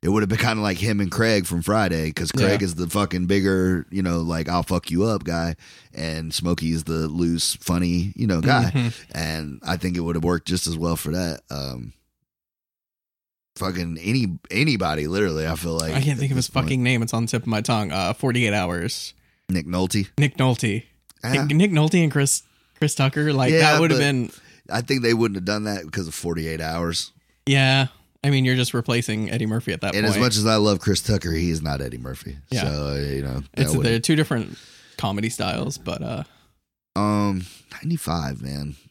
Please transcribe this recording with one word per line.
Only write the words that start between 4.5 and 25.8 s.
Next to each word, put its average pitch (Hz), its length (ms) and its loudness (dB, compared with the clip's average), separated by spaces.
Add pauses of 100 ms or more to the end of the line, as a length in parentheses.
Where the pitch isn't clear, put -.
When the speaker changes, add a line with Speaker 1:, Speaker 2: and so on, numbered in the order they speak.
Speaker 1:
fuck - 260 -2
you 85 140 2
up" 107 220 0
guy, 82 320 -2 (360)
and 80 400 -6
Smokey 85 380 0
is 80 140 -2
the 80 240 0
loose, 85 460 0
funny, 87 600 0
you 117 100 -2
know, 92 140 2
guy. 127 340 2
Speaker 2:
Mm-hmm. 120 160 0 (220)
Speaker 1:
And 78 500 -6
I 82 140 -4
think 87 220 -2
it - 20 0
would 85 160 -2
have 80 80 -2
worked 85 240 0
just 90 200 -2
as 82 100 -4
well 82 180 0
for 76 160 -6
that. 85 380 -4
Um, 64 420 -10 (1600)
fucking 87 460 -4
any, 104 360 0 (140)
anybody, 92 560 0
literally, 80 400 0
I 80 80 0
feel 82 220 -4
like 80 160 -2
Speaker 2:
I 131 80 0
can't 135 180 0
think 139 120 0
Speaker 1:
at - 20 0
Speaker 2:
of 131 40 2
his 123 100 0
Speaker 1:
this - 20 -8
point. 131 180 0
Speaker 2:
fucking 131 160 0
name. 123 180 2
It's 113 120 -2
on 117 120 0
the 110 60 -4
tip 113 120 -2
of - 40 -6
my 110 140 0
tongue. 107 300 0
Uh, 92 220 0
forty-eight 123 400 0
Hours. 87 600 -2 (360)
Speaker 1:
Nick 87 160 0
Nolte. 92 420 0 (100)
Speaker 2:
Nick 143 200 2
Nolte. 120 460 2 (400)
Speaker 1:
Yeah. 240 200 0
Speaker 2:
Nick, 143 140 0
Nick 196 140 6
Nolte 156 300 4
and 156 100 4
Chris, 139 320 0 (340)
Chris 147 180 0
Tucker. 147 380 2
Like, 135 180 4
Speaker 1:
Yeah, 156 220 6
Speaker 2:
that 156 80 6
would 165 100 4
have 160 80 4
Speaker 1:
but 147 60 4
Speaker 2:
been 131 260 0 (400)
Speaker 1:
I 107 100 -2
think 127 200 0
they 117 120 4
wouldn't 113 220 2
have 92 100 -4
done 104 180 -2
that 101 220 -4